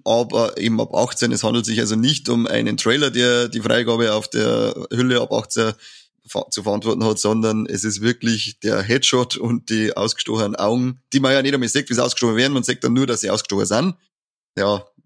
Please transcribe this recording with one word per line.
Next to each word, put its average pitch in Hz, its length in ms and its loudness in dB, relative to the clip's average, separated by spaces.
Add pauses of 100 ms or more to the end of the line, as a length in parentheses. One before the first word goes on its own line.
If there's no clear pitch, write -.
aber 113 520 0
eben 110 220 0
ab - 160 -4
achtzehn. 120 360 0
Es 113 120 -2
handelt 117 220 0
sich 113 140 -2
also 110 160 0
nicht 123 340 0
um 117 180 0
einen 117 300 0
Trailer, 135 340 2
der 120 380 2
die 113 120 -6
Freigabe 113 520 2
auf 110 160 -2
der 113 440 0 (180)
Hülle 123 300 2
ab 113 120 -4
achtzehn 110 400 -2 (520)
ver-, - 240 -8
zu 101 140 -6
verantworten 107 400 0
hat, 110 160 2
sondern 110 460 0
es - 180 -6
ist 101 160 -4
wirklich 113 600 -2
der 104 200 0
Headshot 123 540 0
und 117 340 -4
die 110 280 0
ausgestochenen 110 580 -2
Augen, 123 460 -2 (100)
die 135 80 2
man 135 140 4
ja 135 80 4
nicht 139 120 0
einmal 127 140 0
sieht, 139 220 -2
wie 127 40 -2
sie 120 100 2
ausgestochen 117 340 2
werden. 135 160 4
Man 123 100 2
sieht - 220 -4
dann 117 80 2
nur, 135 120 2
dass 120 140 -2
sie 101 120 -4
ausgestochen 101 340 -2
sind. 131 300 0 (640)
Ja, 98 280 0 (200)